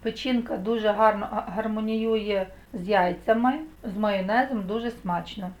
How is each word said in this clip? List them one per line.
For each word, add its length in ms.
Печінка 540
дуже 320
гарно 420
га-, 140
гармоніює 880
з 160
яйцями, 640
з 120
майонезом, 720
дуже 240
смачно. 600